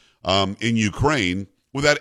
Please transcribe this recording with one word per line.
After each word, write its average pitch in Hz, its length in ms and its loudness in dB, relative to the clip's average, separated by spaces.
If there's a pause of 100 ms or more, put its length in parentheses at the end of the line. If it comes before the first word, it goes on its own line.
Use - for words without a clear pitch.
(240)
um, 95 360 0
in 117 160 0
Ukraine 101 720 0 (280)
without 143 260 2